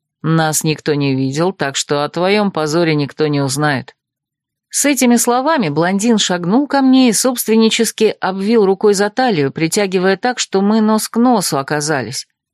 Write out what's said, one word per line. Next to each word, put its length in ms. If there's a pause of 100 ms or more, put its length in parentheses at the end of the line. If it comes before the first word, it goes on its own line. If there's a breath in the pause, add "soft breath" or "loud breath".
(220)
«Нас 420
никто 300
не 220
видел, 380
так 220
что 280
о 60
твоём 420
позоре 420
никто 340
не 140
узнает». 540 (760)
С 160
этими 300
словами 540
блондин 480
шагнул 500
ко 140
мне 280
и 40
собственнически 1080
обвил 440
рукой 280
за 160
талию, 420
притягивая 680
так, 220
что 220
мы 200
нос 280
к 80
носу 400
оказались. 680 (260)